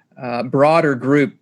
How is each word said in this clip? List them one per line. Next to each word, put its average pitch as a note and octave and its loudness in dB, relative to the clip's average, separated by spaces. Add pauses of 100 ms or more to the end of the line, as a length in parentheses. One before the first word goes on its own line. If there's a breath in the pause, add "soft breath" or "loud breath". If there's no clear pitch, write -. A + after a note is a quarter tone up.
(180)
uh, A#2+ -8
broader C#3+ 2
group C3+ 0